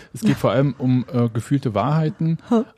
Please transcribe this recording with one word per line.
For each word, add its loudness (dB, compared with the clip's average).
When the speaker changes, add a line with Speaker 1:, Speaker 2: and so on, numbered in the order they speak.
Speaker 1:
es -14
geht 2
vor 0
allem 0
um, 0
äh, 0
gefühlte -2
Wahrheiten, 0
Speaker 2:
Ha. 2